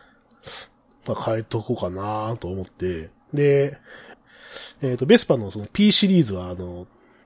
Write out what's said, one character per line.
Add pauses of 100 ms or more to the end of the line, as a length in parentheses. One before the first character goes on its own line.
(1080)
ま
あ、
変
え
と
こ
う
か
な
と
思
っ
て。 (220)
で、 (1040)
え
っ
と、
ベ
ス
パ
の
そ
の
P
シ
リ
ー
ズ
は、
あ
の、 (400)